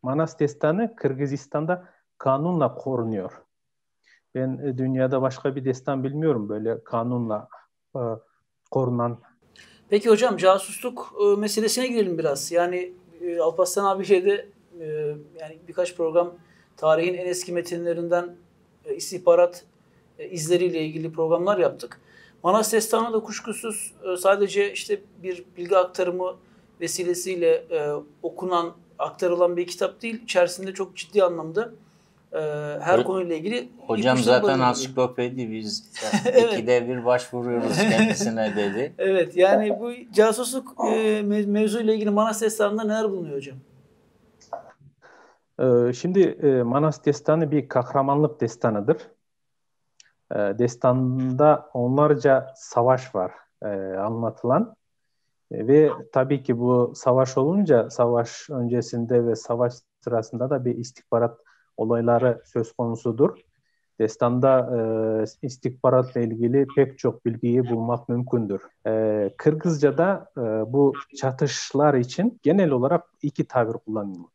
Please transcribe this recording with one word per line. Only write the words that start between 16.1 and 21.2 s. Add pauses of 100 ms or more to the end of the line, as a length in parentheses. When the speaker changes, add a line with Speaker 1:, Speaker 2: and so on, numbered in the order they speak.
Speaker 2:
tarihin
en
eski
metinlerinden, (480)
e,
istihbarat, (540)
e,
izleriyle
ilgili
programlar